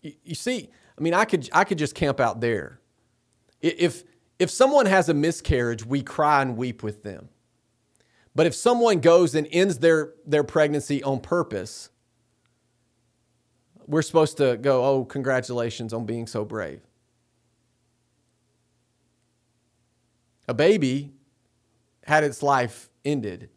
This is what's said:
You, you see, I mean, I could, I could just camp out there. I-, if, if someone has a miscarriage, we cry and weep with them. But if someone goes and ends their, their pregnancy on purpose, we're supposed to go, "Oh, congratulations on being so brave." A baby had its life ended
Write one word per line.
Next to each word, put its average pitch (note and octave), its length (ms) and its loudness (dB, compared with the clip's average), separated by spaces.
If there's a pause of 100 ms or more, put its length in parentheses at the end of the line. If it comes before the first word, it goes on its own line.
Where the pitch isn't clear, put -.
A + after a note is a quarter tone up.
You, D3+ 120 -16 (100)
you E3+ 120 -12
see, B3 340 -6 (280)
I - 40 -8
mean, E3 120 0
I G3+ 120 2
could, E3 280 -2
I F3+ 100 4
could F#3+ 140 -2
just D3+ 160 -4
camp C#3 260 -2
out A2+ 220 0
there. A2 380 -4 (840)
I-, E3 140 0
if, F3 260 -2 (360)
if F3+ 100 0
someone C4+ 380 4
has F#3 220 2
a E3 40 4
miscarriage, B2 720 -2
we C3+ 160 -2
cry D3 400 2
and B2+ 160 -4
weep A#2+ 240 -8
with G#2+ 220 -10
them. F#2+ 260 -14 (1040)
But E3 140 2
if D3 80 -2
someone A#3 440 2
goes E3+ 360 6
and D3+ 160 0
ends F3 260 2
their, D#3 380 2 (100)
their D3 180 2
pregnancy D3 600 0
on C3+ 160 -2
purpose, A2 720 -6 (2000)
we're D3+ 160 0
supposed D#3 340 2
to B2+ 200 2
go, B2+ 280 2
"Oh, C#3 180 0
congratulations B2 880 -4
on A2+ 140 -8
being A#2 200 -8
so A2 200 -6
brave." G#2 360 -10 (3750)
A B2 60 -4
baby C#3+ 580 2 (920)
had D3+ 180 4
its C#3 180 -4
life C3+ 480 0 (140)
ended A#2 540 -6